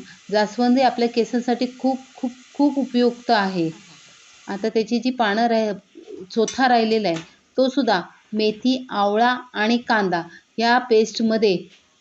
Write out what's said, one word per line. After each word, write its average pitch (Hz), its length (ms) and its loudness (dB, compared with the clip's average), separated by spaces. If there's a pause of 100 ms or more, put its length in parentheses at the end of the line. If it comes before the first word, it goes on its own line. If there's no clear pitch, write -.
(320)
जास्वंद 240 480 2
आपल्या 240 300 2
केसांसाठी 240 560 -2 (140)
खूप, 262 180 0 (180)
खूप, 247 160 -6 (220)
खूप 277 260 2
उपयुक्त 240 520 0
आहे. 190 380 0 (800)
आता 196 220 -4
त्याची 220 300 0
जी 240 100 -2
पानं 233 380 0
राह-, 220 280 0 (560)
चोथा 226 360 0
राहिलेला 220 400 2
आहे, 165 100 -2 (400)
तो 262 120 2
सुद्धा 220 320 0 (320)
मेथी, 214 560 -2
आवळा 208 480 2 (160)
आणि 214 240 0
कांदा 202 440 0 (360)
या 233 200 2
पेस्टमध्ये 220 800 2 (440)